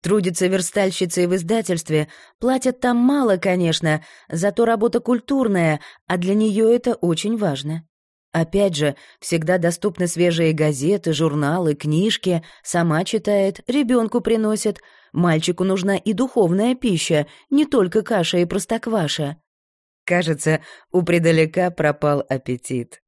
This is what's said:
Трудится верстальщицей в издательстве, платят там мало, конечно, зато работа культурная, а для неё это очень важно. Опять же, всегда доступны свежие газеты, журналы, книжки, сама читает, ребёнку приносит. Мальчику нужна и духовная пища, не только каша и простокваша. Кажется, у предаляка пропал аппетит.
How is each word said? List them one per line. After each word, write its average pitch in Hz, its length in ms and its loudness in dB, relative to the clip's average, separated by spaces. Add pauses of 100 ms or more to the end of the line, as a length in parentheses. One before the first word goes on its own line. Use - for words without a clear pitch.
Трудится 185 460 0
верстальщицей 185 800 0
в 180 80 0
издательстве, 170 720 -2 (300)
платят 254 400 0
там 247 180 2
мало, 247 400 2
конечно, 170 680 0 (260)
зато 202 360 0
работа 226 340 0
культурная, 220 800 0 (260)
а 185 120 -2
для 180 180 0
неё 220 340 2
это 240 260 2
очень 175 420 -2
важно. 156 480 -4 (460)
Опять 165 440 0
же, 147 200 0 (240)
всегда 170 380 -2
доступны 175 500 -2
свежие 170 460 2
газеты, 156 600 0
журналы, 151 600 0
книжки, 165 680 -2 (200)
сама 170 400 0
читает, 196 640 0
ребёнку 240 540 0
приносит. 214 600 -2 (300)
Мальчику 170 520 0
нужна 190 320 0
и 214 180 -2
духовная 208 640 0
пища, 170 500 0 (240)
не 285 160 2
только 214 380 0
каша 180 340 0
и 175 80 2
простокваша. 185 920 -4 (680)
Кажется, 160 560 0 (300)
у 185 100 2
предаляка 170 680 2
пропал 147 580 0
аппетит. 127 800 -6